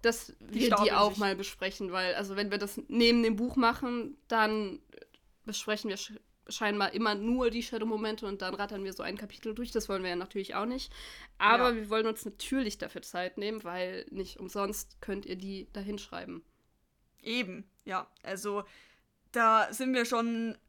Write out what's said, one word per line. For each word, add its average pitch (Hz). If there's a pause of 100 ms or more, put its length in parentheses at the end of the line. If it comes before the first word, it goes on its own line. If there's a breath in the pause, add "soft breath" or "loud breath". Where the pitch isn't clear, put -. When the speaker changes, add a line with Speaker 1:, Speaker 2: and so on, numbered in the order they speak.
Speaker 1:
dass 233 (120)
Speaker 2:
Die -
Speaker 1:
wir 214
die 254
Speaker 2:
stapeln 214
Speaker 1:
auch 208
Speaker 2:
sich. 202
Speaker 1:
mal 196
besprechen, 190
weil, 185
also 196
wenn 202
wir 202
das 202
neben 233
dem 226
Buch 240
machen, 240 (140)
dann 214 (640)
besprechen 214
wir 196
sch-, 214 (300)
scheinbar 208
immer 214
nur 233
die 233
Shadow-Momente 220
und 196
dann 185
rattern 202
wir 190
so -
ein 190
Kapitel 214
durch. 240
Das 214
wollen 190
wir 185
ja 175
natürlich 185
auch 202
nicht. 254 (460 loud breath)
Aber 240
Speaker 2:
Ja. 233
Speaker 1:
wir 214
wollen 220
uns 220
natürlich 233
dafür -
Zeit 180
nehmen, 208
weil 180
nicht 185
umsonst 196
könnt 196
ihr 185
die 190
da 202
hinschreiben. 185 (800)
Speaker 2:
Eben, 202 (140)
ja. 185 (160)
Also 202 (680 soft breath)
da 220
sind 262
wir 240
schon 233 (120)